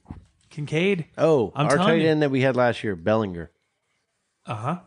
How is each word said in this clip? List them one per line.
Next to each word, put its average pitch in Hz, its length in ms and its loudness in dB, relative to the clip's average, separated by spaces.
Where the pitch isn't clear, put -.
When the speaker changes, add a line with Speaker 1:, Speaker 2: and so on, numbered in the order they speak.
Speaker 1:
Kincaid. 160 540 -4
Speaker 2:
Oh, 139 380 2
Speaker 1:
I'm 143 120 0
Speaker 2:
our 143 100 4
Speaker 1:
telling 175 100 2
Speaker 2:
tight 160 140 2
Speaker 1:
you. 160 80 2
Speaker 2:
end 156 120 2
that 147 80 2
we 135 120 0
had 131 140 2
last 120 280 0
year, 104 120 -4
Bellinger. 90 540 -2
Speaker 1:
Uh-huh. 127 420 -6